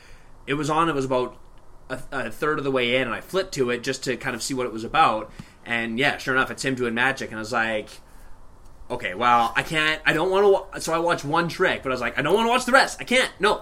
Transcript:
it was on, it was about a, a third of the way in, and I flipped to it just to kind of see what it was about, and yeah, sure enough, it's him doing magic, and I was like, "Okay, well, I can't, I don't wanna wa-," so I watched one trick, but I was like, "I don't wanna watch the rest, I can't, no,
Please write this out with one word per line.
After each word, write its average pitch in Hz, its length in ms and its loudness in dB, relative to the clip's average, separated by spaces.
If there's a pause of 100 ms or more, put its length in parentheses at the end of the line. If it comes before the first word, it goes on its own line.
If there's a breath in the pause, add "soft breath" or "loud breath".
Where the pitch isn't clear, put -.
(460 loud breath)
it 139 80 -2
was 147 160 -2
on, 160 180 2
it 160 60 0
was 135 120 0
about 127 300 -2 (540)
a, 127 100 -6 (120)
a 127 180 -4
third 151 300 0
of 139 40 -4
the 139 80 0
way 123 260 2
in, 131 100 2
and 113 80 -4
I 95 60 -8
flipped 185 340 -4
to 123 160 2
it 120 100 -2
just 131 220 -4
to 123 140 -2
kind 127 180 -6
of - 80 -8
see 143 100 -4
what 127 140 -2
it 104 40 -6
was 110 120 -8
about, 117 480 2 (340 loud breath)
and 117 320 -2
yeah, 131 220 2
sure 131 160 -2
enough, 127 160 0
it's - 120 -10
him 135 120 0
doing 120 180 -2
magic, 123 360 0
and 113 80 -10
I 110 40 -6
was 110 120 -8
like, 113 360 0 (1000 loud breath)
"Okay, 110 260 -4
well, 120 400 4
I 135 80 0
can't, 156 420 0
I 151 80 4
don't 165 180 2
wanna 202 180 6
wa-," 190 160 4 (140)
so 160 140 -2
I 165 60 2
watched 170 260 0
one 165 220 2
trick, 156 360 0
but 135 60 -4
I 127 40 0
was 120 80 -2
like, 120 180 -2
"I - 40 2
don't 156 120 2
wanna 233 140 4
watch 247 160 2
the 240 60 -2
rest, 254 280 6
I - 40 -8
can't, 247 360 2
no, 196 220 2